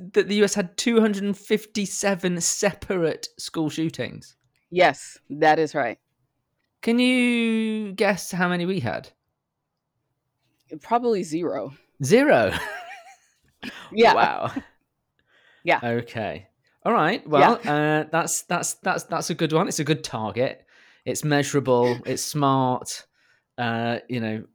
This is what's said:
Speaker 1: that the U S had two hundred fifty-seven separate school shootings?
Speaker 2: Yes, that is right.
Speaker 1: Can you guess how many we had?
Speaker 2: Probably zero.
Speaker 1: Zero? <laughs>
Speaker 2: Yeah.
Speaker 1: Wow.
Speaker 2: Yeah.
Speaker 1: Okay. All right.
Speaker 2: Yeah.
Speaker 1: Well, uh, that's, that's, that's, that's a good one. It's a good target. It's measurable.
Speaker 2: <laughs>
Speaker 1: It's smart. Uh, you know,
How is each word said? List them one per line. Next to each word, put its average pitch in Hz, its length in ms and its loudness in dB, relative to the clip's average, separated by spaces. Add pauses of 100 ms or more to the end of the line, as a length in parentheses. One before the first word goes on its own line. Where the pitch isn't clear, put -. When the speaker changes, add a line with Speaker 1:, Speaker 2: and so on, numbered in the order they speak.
(120)
Speaker 1:
that 190 160 2
the 202 80 0
U 208 80 6
S 196 100 2
had 190 220 -4
two 233 240 2
hundred 202 360 0
fifty-seven 196 1040 -2
separate - 880 -2 (100)
school 156 320 -4
shootings? - 640 -6 (340)
Speaker 2:
Yes, 175 480 2 (120)
that 151 280 4
is 156 160 0
right. 123 240 -2 (840)
Speaker 1:
Can 233 160 2
you 226 920 2
guess 196 400 -2
how 180 160 0
many 175 180 0
we 185 140 -2
had? 101 300 -6 (1700)
Speaker 2:
Probably 233 400 0
zero. 147 520 -4 (280)
Speaker 1:
Zero? 156 540 4
<laughs> - 60 -6 (1300)
Speaker 2:
Yeah. 220 220 6
Speaker 1:
Wow. 80 380 0 (1120)
Speaker 2:
Yeah. 165 200 2
Speaker 1:
Okay. 117 640 -4 (360)
All 208 80 2
right. 185 300 2
Speaker 2:
Yeah. - 60 -16
Speaker 1:
Well, 180 360 6
uh, 151 480 2
that's, 160 300 -2
that's, 156 320 -4
that's, 165 300 -4
that's 160 260 -4
a 170 40 -4
good 156 200 0
one. 165 140 2
It's - 100 -4
a 151 60 -2
good 151 200 -2
target. 110 600 -4 (400)
It's 127 180 -4
measurable. 131 800 2
Speaker 2:
<laughs> - 40 -14
Speaker 1:
It's 131 160 -4
smart. 135 840 -2 (500)
Uh, 117 520 -2
you 123 120 -4
know, 110 240 -4 (100)